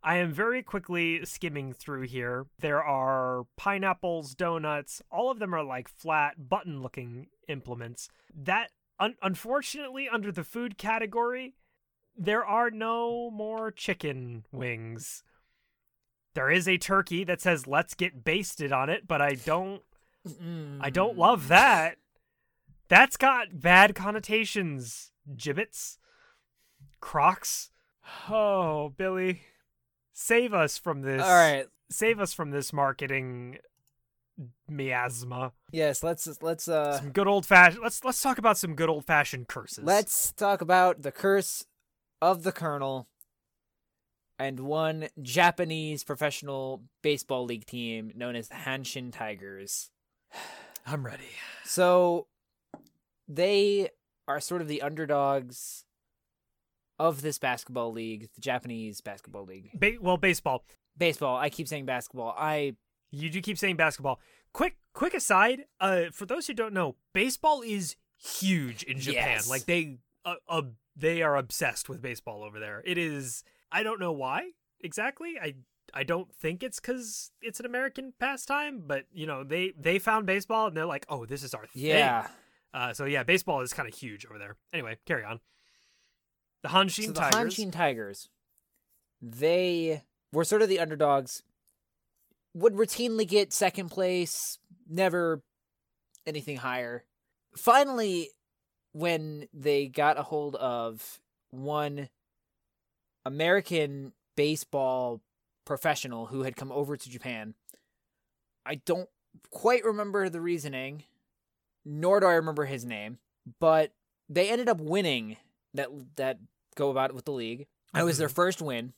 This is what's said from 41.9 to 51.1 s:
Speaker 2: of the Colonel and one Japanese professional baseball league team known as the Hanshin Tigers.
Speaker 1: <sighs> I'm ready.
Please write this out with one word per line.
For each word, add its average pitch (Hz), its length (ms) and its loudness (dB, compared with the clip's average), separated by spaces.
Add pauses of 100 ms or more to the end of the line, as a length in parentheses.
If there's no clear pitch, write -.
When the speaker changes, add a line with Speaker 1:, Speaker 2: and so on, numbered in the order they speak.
Speaker 2:
of 170 220 4
the 185 80 0
Colonel 139 560 -4 (1300)
and 135 220 -6
one 156 460 -2 (140)
Japanese 160 840 2
professional 135 800 -4 (180)
baseball 135 440 0
league 117 200 -8
team 113 500 -8
known 120 200 -8
as 113 140 -8
the - 60 -18
Hanshin 131 560 -8
Tigers. 98 800 -10 (420)
Speaker 1:
<sighs> - 540 -16
I'm 139 180 -6
ready. - 180 -12 (400)